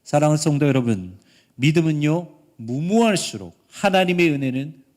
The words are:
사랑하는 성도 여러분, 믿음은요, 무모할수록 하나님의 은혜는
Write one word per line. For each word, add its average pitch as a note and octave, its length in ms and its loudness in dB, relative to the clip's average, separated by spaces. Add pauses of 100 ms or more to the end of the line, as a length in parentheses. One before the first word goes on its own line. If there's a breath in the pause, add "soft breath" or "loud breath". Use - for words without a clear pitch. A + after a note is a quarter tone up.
사랑하는 D3+ 340 2
성도 D3 320 0
여러분, G#2+ 500 -2 (360 soft breath)
믿음은요, D#3 760 0 (260)
무모할수록 D3 1040 -2 (100)
하나님의 F3+ 640 2
은혜는 C#3 520 -6 (140)